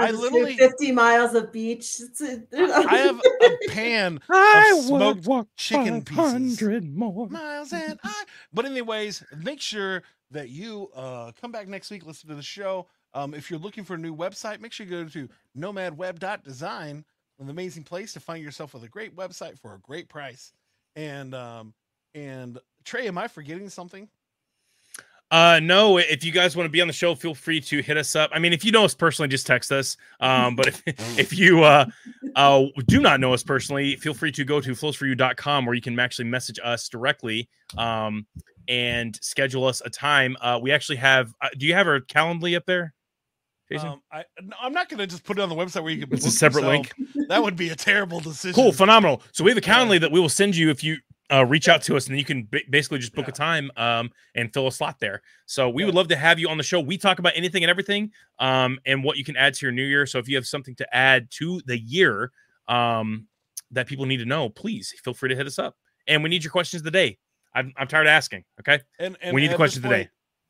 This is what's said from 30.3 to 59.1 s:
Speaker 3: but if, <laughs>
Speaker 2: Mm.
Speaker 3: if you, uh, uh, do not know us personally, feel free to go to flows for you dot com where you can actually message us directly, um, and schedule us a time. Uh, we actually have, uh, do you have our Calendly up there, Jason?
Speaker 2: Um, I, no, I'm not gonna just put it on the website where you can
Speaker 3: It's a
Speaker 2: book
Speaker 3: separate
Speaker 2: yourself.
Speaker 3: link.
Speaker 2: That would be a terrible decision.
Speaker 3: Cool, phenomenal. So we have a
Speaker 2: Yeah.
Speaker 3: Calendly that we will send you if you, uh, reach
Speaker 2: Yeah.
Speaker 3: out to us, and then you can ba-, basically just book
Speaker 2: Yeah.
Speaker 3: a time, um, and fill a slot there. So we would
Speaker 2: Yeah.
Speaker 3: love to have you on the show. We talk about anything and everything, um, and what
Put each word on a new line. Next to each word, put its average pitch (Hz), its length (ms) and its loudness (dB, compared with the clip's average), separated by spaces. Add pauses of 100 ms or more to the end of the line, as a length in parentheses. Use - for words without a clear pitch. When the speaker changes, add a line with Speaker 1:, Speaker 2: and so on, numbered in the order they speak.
Speaker 3:
but 131 120 2
if, - 180 -6
<laughs> - 0 -
Speaker 2:
Mm. 117 340 -6
Speaker 3:
if 151 180 0
you, 175 260 8
uh, 147 220 10 (500)
uh, 139 280 8 (240)
do 254 120 6
not 160 200 6
know 131 140 2
us 123 100 -2
personally, 139 540 -2
feel 151 180 -6
free 151 160 -4
to 143 120 -6
go 147 160 -2
to 131 140 -6
flows 147 220 -6
for 139 100 -8
you 131 100 0
dot 127 220 0
com 143 280 -2
where 120 100 -2
you 120 60 -4
can 120 180 -6
actually 123 260 -4
message 120 380 -6
us 120 260 -4
directly, 117 580 -4 (300)
um, 110 480 -4 (420)
and 120 560 -4
schedule 131 420 -2
us 127 200 -2
a 120 40 -10
time. 139 520 0
Uh, 120 200 0
we 131 100 -2
actually 147 260 -2
have, 131 440 4
uh, 139 160 -2
do 135 100 -6
you 165 80 2
have 190 120 4
our 143 120 2
Calendly 165 580 -2
up 170 80 -6
there, 175 280 -4 (760)
Jason? 151 180 -6
Speaker 2:
Um, 139 120 -14 (100)
I, 156 120 -14 (180)
no, 196 180 -18
I'm 254 140 -8
not 359 160 -4
gonna 294 160 -6
just 175 180 -12
put 196 140 -6
it 208 40 -2
on 185 80 -2
the 165 60 -6
website 170 280 -6
where 160 80 -6
you 156 160 -6
can - 40 -6
Speaker 3:
It's - 140 -2
a - 40 2
Speaker 2:
book - 80 0
Speaker 3:
separate 147 260 4
Speaker 2:
yourself. 139 320 0 (180)
Speaker 3:
link. 285 160 -4
Speaker 2:
That 214 140 2
would 196 120 -2
be 170 140 -4
a 160 60 -8
terrible 196 440 -2
decision. 160 360 -6
Speaker 3:
Cool, 233 160 8
phenomenal. 190 500 8 (100)
So - 120 -4
we 214 80 8
have 233 80 4
a - 20 -6
Speaker 2:
Yeah. 202 140 4 (100)
Speaker 3:
Calendly 196 160 6
that 156 100 0
we 175 80 4
will 165 100 4
send 202 260 2
you 160 160 4
if 139 120 -4
you, 156 140 -4 (340)
uh, 135 140 6
reach 151 220 2
Speaker 2:
Yeah. 170 80 10
Speaker 3:
out - 80 0
to 151 120 -2
us, 131 120 -2
and 135 60 -6
then 139 60 -4
you 139 60 -4
can 131 200 -4
ba-, 139 160 -6 (100)
basically 143 260 0
just 120 160 -8
book 139 120 -6
Speaker 2:
Yeah. 135 40 -10
Speaker 3:
a 131 40 -12
time, 151 440 -4
um, 117 320 -2 (240)
and 117 180 -4
fill 135 160 -2
a 127 40 -2
slot - 280 -6
there. 104 220 -6 (240)
So 127 240 0
we 147 160 -2
would 185 80 0
Speaker 2:
Yeah. 175 60 2
Speaker 3:
love 180 80 0
to 160 80 2
have 165 240 2
you 165 100 -2
on 156 80 -6
the 143 60 -6
show. 180 160 0
We 156 180 -4
talk 190 220 0
about 175 160 0
anything 175 280 -2
and 165 60 2
everything, 202 420 -2 (280)
um, 131 480 0
and 135 160 0
what 139 140 -2